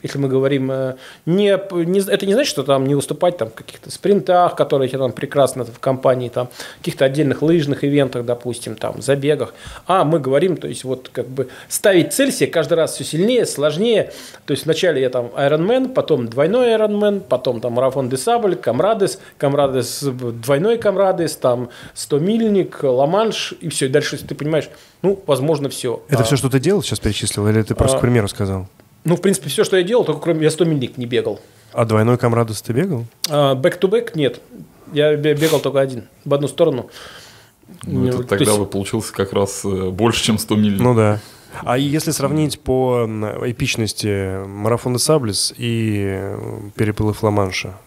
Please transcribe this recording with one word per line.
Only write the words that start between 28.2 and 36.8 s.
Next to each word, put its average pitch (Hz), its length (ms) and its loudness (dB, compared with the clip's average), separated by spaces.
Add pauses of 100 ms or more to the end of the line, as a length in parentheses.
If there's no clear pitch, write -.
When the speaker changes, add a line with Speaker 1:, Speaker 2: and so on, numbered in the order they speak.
Speaker 2:
сказал? 95 380 -4 (400)
Speaker 1:
Ну, 170 100 2
в 175 40 -6
принципе, 185 300 0
всё, 202 140 0
что 190 120 0
я 185 60 4
делал, 214 220 2
только 147 180 -4
кроме, 160 220 0
я 151 60 4
сто 165 140 0
мильник 143 320 -2
не 123 80 -6
бегал. 117 340 -2 (360)
Speaker 2:
А 120 100 2
двойной 110 320 4
Камрадес 117 460 0
ты - 100 -8
бегал? 131 320 -2 (240)
Speaker 1:
А, 143 260 2
back 160 240 0
to 190 120 0
back 233 240 -2
нет. 143 260 -2 (540)
Я 151 200 4
бе-, 147 200 2
бегал 151 260 2
только 135 200 -2
один, 131 240 -2 (200)
в 139 80 0
одну 143 160 0
сторону. 143 400 0 (960)